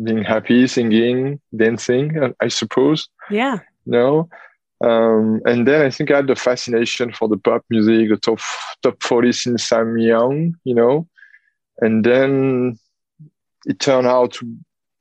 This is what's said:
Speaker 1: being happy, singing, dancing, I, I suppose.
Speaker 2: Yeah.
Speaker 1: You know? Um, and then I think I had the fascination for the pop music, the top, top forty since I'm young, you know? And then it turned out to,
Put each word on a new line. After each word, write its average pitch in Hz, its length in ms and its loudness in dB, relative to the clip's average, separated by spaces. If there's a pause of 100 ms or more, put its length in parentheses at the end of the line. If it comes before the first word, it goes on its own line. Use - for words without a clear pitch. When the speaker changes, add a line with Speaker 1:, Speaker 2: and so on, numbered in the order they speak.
Speaker 1:
being 110 180 -2
happy, 113 460 2
singing, 123 720 0 (160)
dancing, 123 640 0
I, 123 100 -2 (120)
I 120 40 -2
suppose. 131 600 -2 (220)
Speaker 2:
Yeah. 233 280 -2 (280)
Speaker 1:
You 123 60 -6
know? 143 360 0 (520)
Um, 113 640 2
and 120 220 0
then 147 180 4
I 135 60 0
think 143 220 -4
I 143 40 4
had 139 120 0
the 123 80 0
fascination 120 760 -2
for - 140 -4
the 107 100 0
pop 113 320 0
music, 113 420 2
the 107 60 2
top, 110 220 -2 (460)
top 123 180 -2
forty 120 300 2
since 120 400 -4
I'm 113 260 0
young, 127 640 0
you 127 140 -4
know? 131 320 2 (720)
And 110 240 2
then 127 720 2 (880)
it - 140 -6
turned 127 260 2
out 123 280 2
to, 117 220 -14 (440)